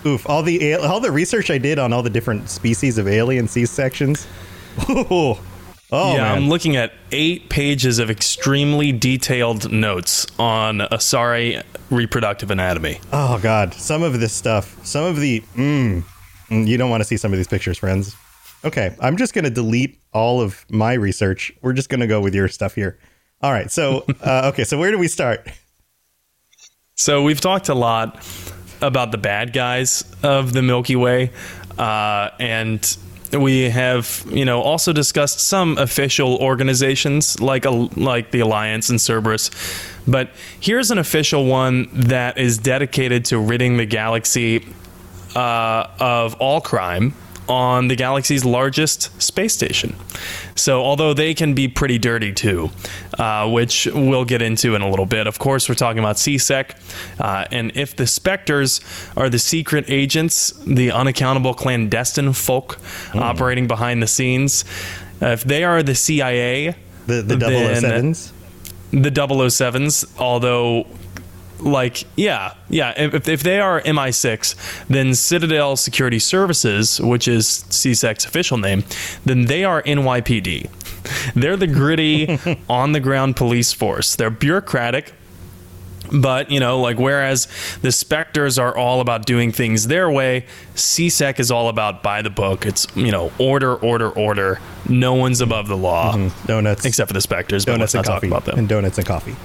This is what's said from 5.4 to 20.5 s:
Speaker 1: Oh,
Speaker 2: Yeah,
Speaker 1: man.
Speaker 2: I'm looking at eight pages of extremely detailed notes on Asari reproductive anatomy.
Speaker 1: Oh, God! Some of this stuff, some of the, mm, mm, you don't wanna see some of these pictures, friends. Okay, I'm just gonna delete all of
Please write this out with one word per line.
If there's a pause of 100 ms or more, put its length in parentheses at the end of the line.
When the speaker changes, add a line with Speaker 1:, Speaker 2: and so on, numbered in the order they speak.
Speaker 1:
Oh,
Speaker 2:
Yeah,
Speaker 1:
man.
Speaker 2:
I'm
looking
at (180)
eight
pages
of
extremely
detailed
notes (100)
on
Asari (260)
reproductive
anatomy. (120)
Speaker 1:
Oh,
God!
Some
of
this
stuff,
some
of
the, (140)
mm, (480)
mm,
you
don't
wanna
see
some
of
these
pictures,
friends. (480)
Okay,
I'm
just
gonna
delete (140)
all
of